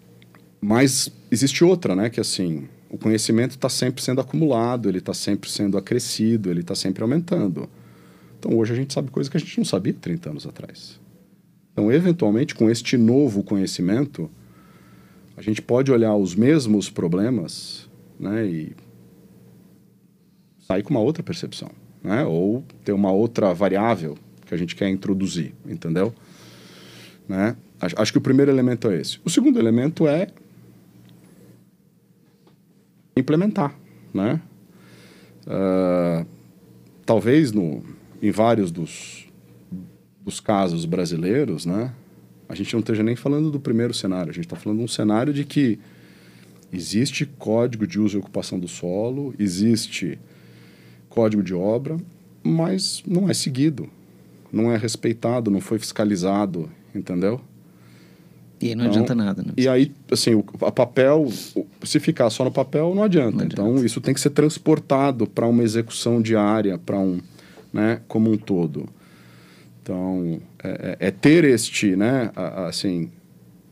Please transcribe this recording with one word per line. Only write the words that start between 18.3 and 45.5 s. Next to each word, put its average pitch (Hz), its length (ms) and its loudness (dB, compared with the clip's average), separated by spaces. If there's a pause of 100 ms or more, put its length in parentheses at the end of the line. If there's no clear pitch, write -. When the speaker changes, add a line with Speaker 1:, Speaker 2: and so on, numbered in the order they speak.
Speaker 1:
e 82 300 -8 (1900)
sair 98 160 -2
com - 80 -12
uma 139 100 2
outra 151 220 0
percepção, - 480 -10 (320)
né? 107 220 -2
Ou 101 380 0 (220)
ter 101 80 -2
uma 98 180 2
outra 104 440 2
variável 95 640 0 (280)
que - 80 -8
a 87 40 -4
gente 85 180 -4
quer 98 140 0
introduzir, 95 640 -2 (120)
entendeu? 82 460 -2 (1120)
Né? 101 300 -2 (240)
Acho, 87 180 -4
acho 110 140 0
que - 60 2
o - 20 6
primeiro 135 300 4
elemento 123 400 2
é 85 100 0
esse. - 240 -8
O 180 60 -2
segundo 254 280 4
elemento 127 480 2
é 160 200 2 (3000)
implementar, 151 580 0 (380)
né? 113 280 0 (1080)
Ah, 90 800 0 (800)
talvez 120 480 4
no, 80 300 -2 (400)
em 104 80 2
vários 107 400 2
dos, - 560 -12 (960)
dos 98 180 -10
casos 92 440 0
brasileiros, 90 840 -2
né, 110 260 -4 (560)
a 90 60 -12
gente 98 180 -6
não 117 80 0
esteja 110 220 -2
nem 113 140 0
falando 151 340 0
do 143 100 -6
primeiro 120 340 -2
cenário, 90 360 -4
a 82 40 -14
gente 85 140 -8
tá 87 80 -12
falando 104 220 -4
de 120 60 -4
um 120 40 -6
cenário 117 440 0
de 143 120 -4
que 135 340 0 (920)